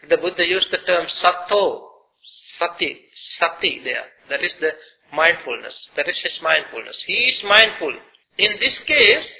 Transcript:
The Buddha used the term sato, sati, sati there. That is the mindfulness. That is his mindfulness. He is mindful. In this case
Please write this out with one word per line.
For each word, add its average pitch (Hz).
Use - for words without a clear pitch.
The 165
Buddha 175
used 185
the 185
term 175
sato, 180
sati, -
sati 165
there. 123
That 139
is -
the 156
mindfulness. 139
That 147
is -
his 170
mindfulness. 135
He 180
is 240
mindful. 208
In 208
this 247
case 277